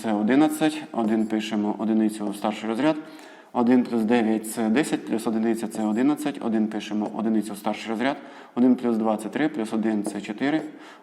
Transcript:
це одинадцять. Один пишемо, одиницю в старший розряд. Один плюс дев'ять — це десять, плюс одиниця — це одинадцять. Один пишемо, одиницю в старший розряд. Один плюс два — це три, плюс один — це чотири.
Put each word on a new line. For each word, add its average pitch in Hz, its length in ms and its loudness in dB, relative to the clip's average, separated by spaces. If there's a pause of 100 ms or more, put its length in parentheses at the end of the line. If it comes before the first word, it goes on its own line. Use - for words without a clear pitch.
це 110 100 -2
одинадцять. 147 720 4 (100)
Один 110 340 0
пишемо, 107 520 -2
одиницю 107 500 0
в 98 80 -6
старший 107 320 -4
розряд. 131 280 0 (560)
Один 123 320 4
плюс 113 180 0
дев'ять — 110 500 2
це 110 160 0
десять, 135 380 0
плюс 113 200 -2
одиниця — 113 420 0
це 110 160 -4
одинадцять. 139 580 0
Один 107 240 2
пишемо, 107 500 -4
одиницю 107 380 0
в - 20 -10
старший 107 340 -4
розряд. 123 260 0 (380)
Один 123 220 6
плюс 120 200 0
два — 110 260 2
це 104 60 -8
три, 147 200 0
плюс 113 240 -4
один — 107 320 0
це 104 160 -4
чотири. 139 420 -2 (400)